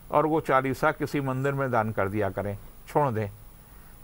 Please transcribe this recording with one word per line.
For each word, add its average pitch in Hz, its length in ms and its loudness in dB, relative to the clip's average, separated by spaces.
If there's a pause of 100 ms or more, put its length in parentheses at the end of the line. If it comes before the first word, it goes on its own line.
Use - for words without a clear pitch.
(100)
और 151 160 4
वो 156 140 2
चालीसा 147 520 2
किसी 147 280 -4
मंदिर 135 320 -2
में 139 180 -2
दान 110 220 2
कर 98 160 0
दिया 101 220 0
करें, 101 280 -4 (300)
छोड़ 147 220 2
दें। 107 180 -2 (760)